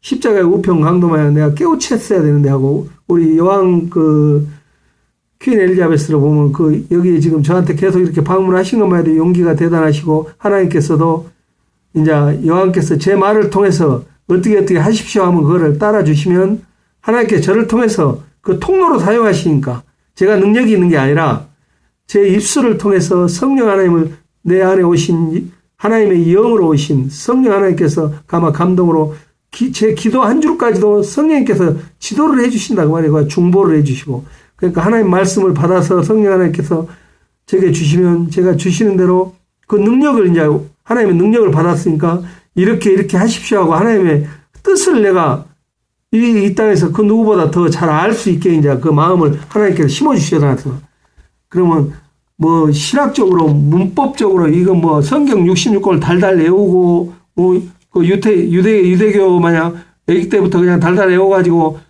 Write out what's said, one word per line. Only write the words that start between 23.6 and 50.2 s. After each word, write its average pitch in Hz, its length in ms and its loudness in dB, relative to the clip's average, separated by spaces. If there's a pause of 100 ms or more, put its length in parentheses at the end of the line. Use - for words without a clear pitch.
하나님을 175 480 0 (240)
내 185 200 0
안에 185 220 2
오신 165 680 -2 (260)
하나님의 202 500 0
영으로 202 400 2
오신 143 420 0
성령 247 440 0
하나님께서 165 580 0 (160)
가마 170 240 0
감동으로 165 640 0 (360)
기-, 262 200 -4
제 214 220 0
기도 226 280 -2
한 262 200 0
줄까지도 208 640 0
성령님께서 226 720 0 (240)
지도를 262 440 -2
해주신다고 196 480 -2
말이에요. 156 360 0
중보를 175 500 2
해주시고. 135 480 -4 (340)
그러니까 175 220 -2
하나님 208 280 0
말씀을 185 440 0
받아서 175 500 0
성령 208 300 0
하나님께서 165 520 -2 (600)
제게 190 260 0
주시면 170 580 0
제가 180 280 0
주시는 185 400 0
대로 185 360 0 (340)
그 208 100 0
능력을 233 520 2
이제 165 120 2 (420)
하나님의 220 320 0
능력을 208 360 2
받았으니까 165 720 -2 (320)
이렇게 196 360 0
이렇게 190 240 0
하십시오 208 440 -2
하고 165 160 0
하나님의 180 520 0 (340)
뜻을 370 400 0
내가 185 440 0 (640)
이, 220 60 0
이 214 380 0
땅에서 196 360 0
그 214 120 -2
누구보다 208 480 2
더 175 180 0
잘 170 200 -2
알 175 240 0
수 214 180 -4
있게 170 240 0
이제 143 240 0
그 151 100 -2
마음을 151 580 0
하나님께서 190 400 0
심어주셔야 156 720 0